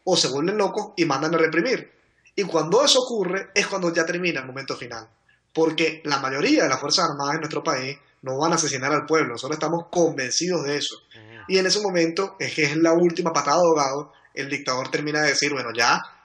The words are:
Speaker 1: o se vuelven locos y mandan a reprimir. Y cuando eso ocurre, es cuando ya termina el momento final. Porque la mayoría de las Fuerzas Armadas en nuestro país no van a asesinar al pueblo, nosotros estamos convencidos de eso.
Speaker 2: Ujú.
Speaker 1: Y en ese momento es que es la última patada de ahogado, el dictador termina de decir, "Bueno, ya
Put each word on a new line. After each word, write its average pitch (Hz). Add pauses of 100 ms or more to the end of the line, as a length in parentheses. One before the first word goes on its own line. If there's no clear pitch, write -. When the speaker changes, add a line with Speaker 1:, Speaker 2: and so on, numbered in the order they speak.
Speaker 1:
o 185
se 160
vuelven 156
locos 202
y 165
mandan 160
a 165
reprimir. 160 (440)
Y 202
cuando 165
eso 262
ocurre, 196
es 202
cuando 180
ya 165
termina 175
el 127
momento 135
final. 117 (460)
Porque 156
la 147
mayoría 151
de 151
las 135
Fuerzas 147
Armadas 143
en 160
nuestro 151
país 139 (240)
no 131
van 160
a 175
asesinar 139
al 143
pueblo, 147
nosotros 131
estamos 165
convencidos 151
de 143
eso. -
Speaker 2:
Ujú. -
Speaker 1:
Y 190
en 185
ese 190
momento 185
es 135
que 156
es 147
la 165
última 175
patada 143
de 180
ahogado, 147 (200)
el 139
dictador 131
termina 151
de 151
decir, 139
"Bueno, 127
ya 131 (260)